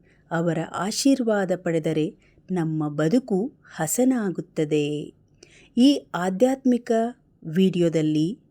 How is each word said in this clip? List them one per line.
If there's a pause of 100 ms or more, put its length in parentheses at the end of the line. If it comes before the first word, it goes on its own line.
(320)
ಅವರ (160)
ಆಶೀರ್ವಾದ
ಪಡೆದರೆ (420)
ನಮ್ಮ
ಬದುಕು (340)
ಹಸನಾಗುತ್ತದೆ. (920)
ಈ (260)
ಆಧ್ಯಾತ್ಮಿಕ (520)
ವಿಡಿಯೋದಲ್ಲಿ (240)